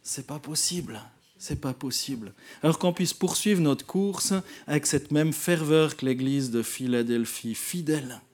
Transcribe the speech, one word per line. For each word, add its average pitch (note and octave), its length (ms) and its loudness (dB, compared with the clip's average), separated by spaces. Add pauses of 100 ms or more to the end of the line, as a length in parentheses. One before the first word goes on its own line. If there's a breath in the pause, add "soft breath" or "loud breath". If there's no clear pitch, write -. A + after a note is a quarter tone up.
C'est - 240 -8
pas D3 140 -10
possible. D3+ 600 -4 (380)
C'est - 240 -6
pas C3 140 -4
possible. B2 580 -6 (300 loud breath)
Alors D#3+ 160 4
qu'on F3+ 120 4
puisse F3 220 0
poursuivre F#3 480 2
notre D3 240 4
course G3 480 0 (320 loud breath)
avec D3 220 2
cette - 240 0
même D3+ 200 4
ferveur D#3 640 2
que C3 120 -4
l'église C3 420 0
de A2+ 140 0
Philadelphie, A#2+ 920 0
fidèle. D3 640 -4 (140)